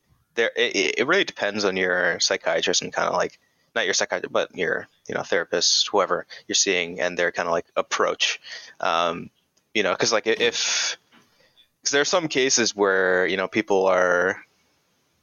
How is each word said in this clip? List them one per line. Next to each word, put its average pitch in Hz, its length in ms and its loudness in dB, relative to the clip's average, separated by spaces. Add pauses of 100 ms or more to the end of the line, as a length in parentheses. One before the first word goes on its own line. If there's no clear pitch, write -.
(360)
there. 117 200 0
It, 120 200 0
it, 87 240 0
it 123 60 0
really 180 180 2
depends 104 400 -4
on 92 120 2
your 90 440 0
psychiatrist 87 640 0
and - 120 -10
kinda, - 180 -2
like, - 280 -2 (340)
not 110 120 -2
your 95 80 0
psychiatrist, 98 380 -4
but - 240 -2
your, - 320 -4 (200)
you - 60 -6
know, - 80 -4
therapist, - 680 0
whoever 87 380 0 (200)
you're 101 80 -6
seeing, 90 460 0
and 87 180 -2
their 85 140 2
kinda, 87 180 -2
like, 85 160 0 (100)
approach, - 640 -2 (400)
um, 87 500 0 (440)
you 107 80 0
know, 92 140 2
'cause, 117 160 0
like, 107 160 0
i-, 113 100 4
if, - 580 -2 (840)
'cause - 100 -4
there 143 100 4
are - 20 2
some 170 240 0
cases 131 480 0
where, 95 500 2
you 90 100 -2
know, 95 120 -2
people 98 380 2
are 90 580 2 (800)